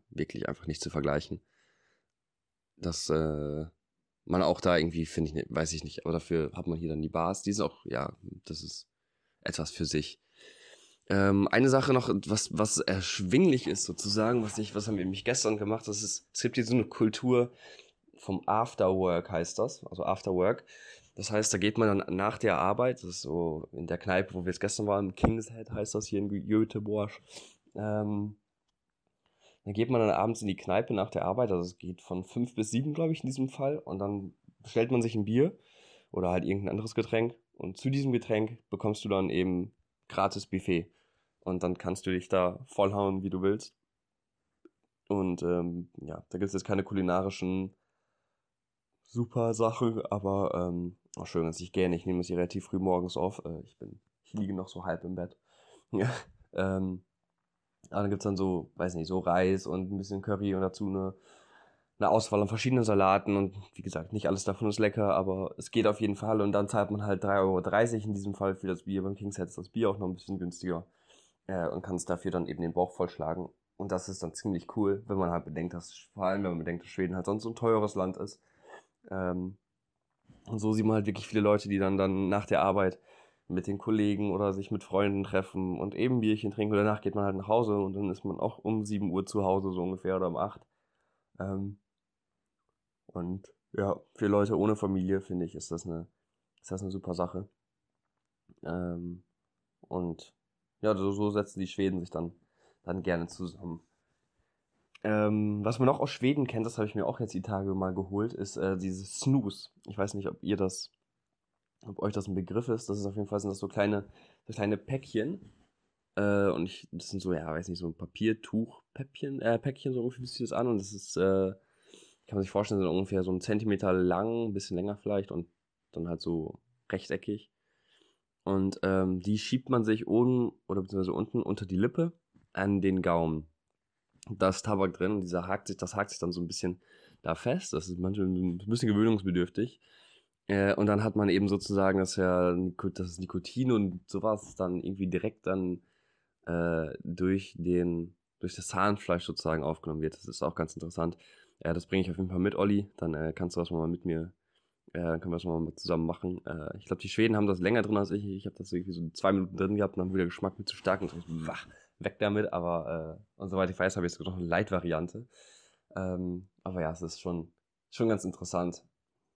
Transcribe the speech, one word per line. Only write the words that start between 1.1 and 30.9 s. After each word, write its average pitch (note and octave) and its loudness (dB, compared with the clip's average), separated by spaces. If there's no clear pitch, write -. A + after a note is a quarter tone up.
Dass, E2+ -4
äh, D#2 0
man F#2 2
auch E2+ 2
da F2+ 4
irgendwie, E2 2
finde D#2+ -2
ich, D2 -8
ne, D#2+ -4
weiß D#2+ -2
ich D#2 -8
nicht, - -10
aber E2 -2
dafür E2 0
hat E2+ -10
man E2 -2
hier E2+ -4
dann D#2 -4
die D#2 -2
Bars, E2+ -2
die G2+ -2
sind G2+ -2
auch, - -6
ja, - -4
das D#2+ -10
ist - -14
etwas - -6
für - -4
sich. D2+ -2
Ähm, G2 6
eine B2 6
Sache C3+ 6
noch, B2+ 4
was, - -2
was G#2+ 2
erschwinglich G#2+ 4
ist F2 -2
sozusagen, G#2+ 0
was G#2 -6
ich, G#2+ -4
was G#2 -4
haben G#2+ 0
wir F2+ 0
nämlich F#2+ -4
gestern A2+ 2
gemacht, G#2+ -2
das G#2 -4
ist, - -6
es - -6
gibt B2 0
hier B2 2
so A2+ 2
eine A#2 4
Kultur A#2+ 2
vom - -6
Afterwork, F#2 2
heißt E2+ -2
das, - -2
also F2+ -8
Afterwork. F#2+ 2
Das G2 -8
heißt, G#2+ 2
da G#2 2
geht G#2+ 2
man G#2 6
dann - -2
nach G2+ 0
der F#2+ 4
Arbeit, A#2 2
das F2 -12
ist F2+ -10
so D#2+ -2
in E2 -8
der E2+ -4
Kneipe, F#2+ 0
wo F2+ -6
wir F2+ -2
jetzt F2 -6
gestern - -2
waren, G2+ 2
King's A2+ 0
Head A2+ -16
heißt A2 -4
das G#2+ -4
hier G2+ -2
in G2+ -2
Gö-, G2 -4
Göteborg. G#2+ 0
Ähm, G#2 -2
dann G2+ -6
geht A2+ 2
man A#2+ 6
dann G#2+ 6
abends G#2+ 2
in G#2 -2
die F#2+ 0
Kneipe G#2 0